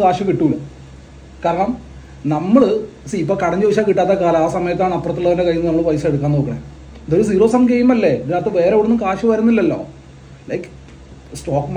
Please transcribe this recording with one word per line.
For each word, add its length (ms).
കാശ് 240
കിട്ടൂല. 260
കാരണം 260
നമ്മള്, 340
see, 140
ഇപ്പൊ 180
കടം 200
ചോദിച്ചാൽ 260
കിട്ടാത്ത 340
കാലം, 240
ആ 100
സമയത്താണ് 420
അപ്പുറത്തുള്ളവന്റെ 480
കയ്യിൽ 140
നിന്ന് 120
നമ്മൾ 180
പൈസ 200
എടുക്കാൻ 260
നോക്കണേ. 220
ഇതൊരു 240
zero 240
sum 180
game 220
അല്ലേ? 180
ഇതിനകത്ത് 360
വേറെ 180
എവിടെ 120
നിന്നും 160
കാശ് 280
വരുന്നില്ലല്ലോ. 480
Like 180
stock 360